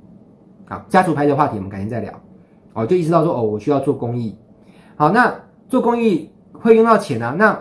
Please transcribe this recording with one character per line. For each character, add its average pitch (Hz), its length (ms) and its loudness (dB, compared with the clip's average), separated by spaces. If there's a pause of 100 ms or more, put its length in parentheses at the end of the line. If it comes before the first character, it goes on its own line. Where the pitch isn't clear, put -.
(680)
好， - 220 -12
家 185 140 2
族 170 100 0
排 143 120 -2
列 147 60 2
的 135 60 0
话 147 120 2
题 110 80 -10
我 98 40 -8
们 95 80 -10
改 98 100 -12
天 101 100 -8
再 117 120 -8
聊。 95 120 -10 (600)
哦， 113 120 -4
就 185 80 0
意 180 80 2
识 156 80 -2
到 160 140 4
说， 127 100 0
哦， 120 80 -4
我 107 160 -2
需 147 140 -2
要 135 80 2
做 139 120 0
公 123 240 -6
益。 113 200 -6 (580)
好， 151 160 2
那 226 240 2 (340)
做 254 120 0
公 233 200 0
益 208 300 0 (220)
会 226 240 4
用 226 80 4
到 226 120 4
钱 135 240 -4
啊， 120 160 -6
那 202 240 2